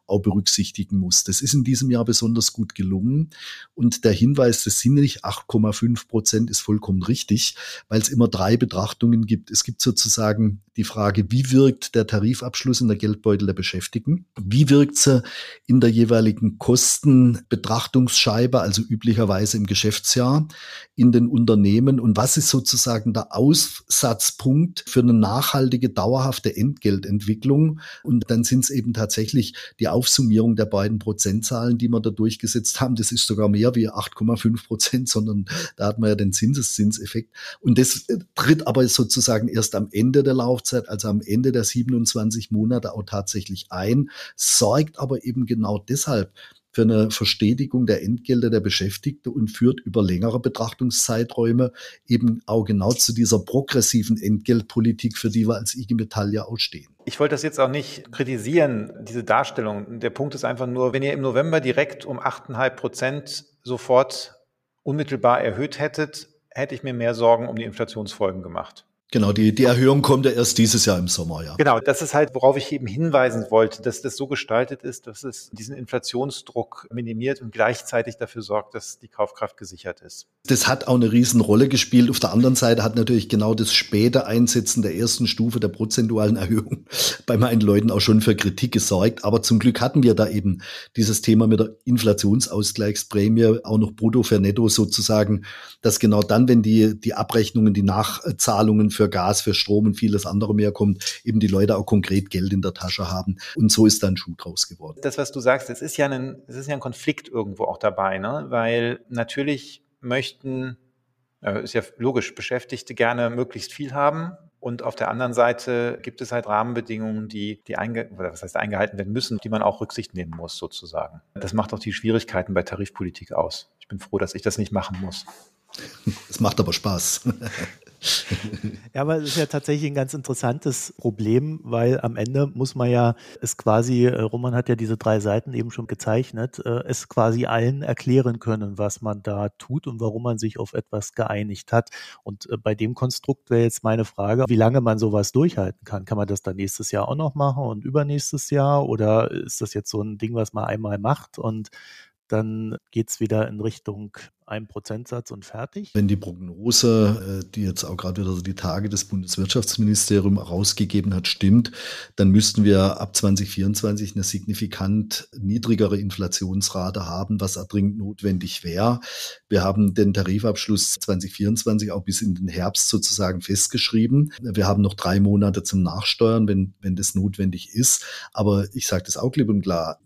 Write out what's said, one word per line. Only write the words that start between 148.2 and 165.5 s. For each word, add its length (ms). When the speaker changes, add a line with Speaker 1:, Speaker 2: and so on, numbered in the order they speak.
Speaker 3:
Jahr? 380
Oder 440
ist 280
das 140
jetzt 160
so 100
ein 180
Ding, 160
was 180
man 120
einmal 340
macht 380
und 340
dann 480
geht's 260
wieder 300
in 120
Richtung 560
ein 220
Prozentsatz 640
und 140
fertig? 480
Speaker 1:
Wenn 160
die 80
Prognose, 1300
äh, 120
die 100
jetzt 200
auch 140
gerade 240
wieder 100
so 80
die 140
Tage 340
des 160
Bundeswirtschaftsministeriums 1300
herausgegeben 760
hat, 140
stimmt, 420
dann 140
müssten 340
wir 340
ab 160
zwanzig 360
vierundzwanzig 640
eine 100
signifikant 1040
niedrigere 600